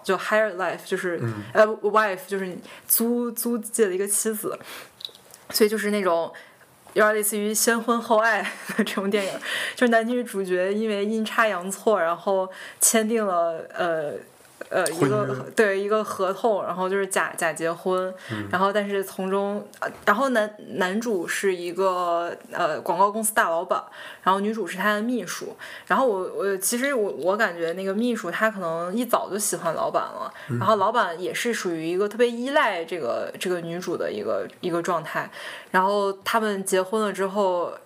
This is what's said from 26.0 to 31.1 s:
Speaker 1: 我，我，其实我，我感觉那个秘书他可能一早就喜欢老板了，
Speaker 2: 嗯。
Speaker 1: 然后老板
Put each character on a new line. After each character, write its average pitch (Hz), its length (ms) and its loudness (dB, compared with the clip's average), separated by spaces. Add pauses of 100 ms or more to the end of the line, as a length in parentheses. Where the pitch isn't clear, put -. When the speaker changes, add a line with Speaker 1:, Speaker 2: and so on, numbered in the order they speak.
Speaker 1:
我， 185 280 0
我， 190 220 0
其 190 200 -2
实 269 160 0
我， 208 200 0
我 180 240 2
感 202 200 2
觉 165 180 -2
那 190 100 -6
个 190 100 0
秘 233 220 0
书 175 140 -6
他 220 200 2
可 202 80 -4
能 170 360 -2
一 240 100 0
早 - 260 2
就 190 80 -2
喜 208 160 -2
欢 165 200 -2
老 - 160 0
板 156 120 2
了， - 300 -8 (180)
Speaker 2:
嗯。 120 80 -2
Speaker 1:
然 156 80 -2
后 214 100 6
老 196 140 4
板 190 300 0